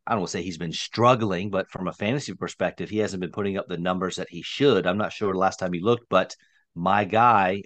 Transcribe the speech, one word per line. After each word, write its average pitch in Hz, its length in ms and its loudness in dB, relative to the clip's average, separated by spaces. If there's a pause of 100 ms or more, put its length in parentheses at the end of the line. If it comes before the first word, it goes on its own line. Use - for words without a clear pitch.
I - 60 -2
don't 107 100 0
wanna 85 80 -2
say 95 120 -4
he's 87 160 -6
been 82 160 -6
struggling, 107 760 2
but 95 200 -2
from 92 180 -6
a 80 60 -4
fantasy 107 400 -4
perspective, 87 560 -4
he 104 80 -4
hasn't 95 240 -2
been 87 100 -6
putting 101 260 -2
up 98 100 -6
the 90 100 -6
numbers 90 400 -2
that 90 120 -8
he 85 120 -12
should. 107 440 2
I'm 92 120 0
not 104 160 -4
sure 101 180 -2
the 92 80 -2
last 95 200 2
time 90 120 -4
he 87 80 -4
looked, 117 300 0
but - 260 2 (400)
my 95 300 2
guy 101 600 4